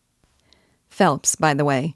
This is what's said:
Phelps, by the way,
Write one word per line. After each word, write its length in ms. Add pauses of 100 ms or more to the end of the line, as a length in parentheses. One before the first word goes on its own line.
(880)
Phelps, 460
by 200
the 100
way, 300